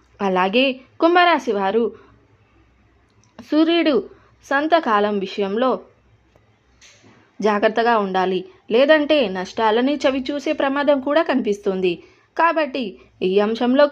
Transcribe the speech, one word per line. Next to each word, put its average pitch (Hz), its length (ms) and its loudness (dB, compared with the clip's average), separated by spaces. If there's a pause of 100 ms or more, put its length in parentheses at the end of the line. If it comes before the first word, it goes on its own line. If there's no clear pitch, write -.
(200)
అలాగే 190 460 0 (360)
కుంభరాశి 339 580 2
వారు 202 240 0 (1700)
సూర్యుడు 320 460 2 (500)
సంతకాలం 277 720 0 (100)
విషయంలో 208 460 -2 (1700)
జాగ్రత్తగా 214 680 2
ఉండాలి, 185 340 -2 (320)
లేదంటే 294 480 4 (180)
నష్టాలని 226 680 0
చవి 269 280 0
చూసే 285 220 -4
ప్రమాదం 285 460 0
కూడా 285 300 0
కనిపిస్తుంది. 196 640 -2 (440)
కాబట్టి 302 460 -2 (400)
ఈ 185 220 2
అంశంలో 247 460 2